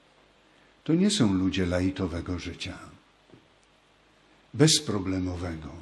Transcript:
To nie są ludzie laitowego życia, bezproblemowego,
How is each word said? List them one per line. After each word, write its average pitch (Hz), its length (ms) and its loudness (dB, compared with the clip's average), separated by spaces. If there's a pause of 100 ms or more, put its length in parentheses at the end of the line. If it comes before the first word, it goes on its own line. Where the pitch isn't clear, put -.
(840)
To 151 100 0
nie 190 180 4
są 107 220 2
ludzie 92 320 0
laitowego 90 760 -2
życia, - 380 -10 (1800)
bezproblemowego, 92 1160 0 (120)